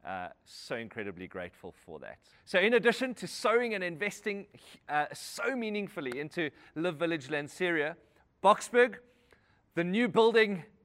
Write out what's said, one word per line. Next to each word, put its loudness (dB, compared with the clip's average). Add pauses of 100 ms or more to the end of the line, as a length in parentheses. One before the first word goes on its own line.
uh, -8 (160)
so -10
incredibly -8
grateful -12 (100)
for -14
that. -16 (260)
So 0
in 4
addition 2
to -12
sowing 0
and -4
investing, -4 (420)
uh, 0
so -4
meaningfully -4
into -4 (240)
Live -2
Village -2
Lanseria, -2 (460)
Boksburg, 4 (800)
the 0
new 2
building 4 (200)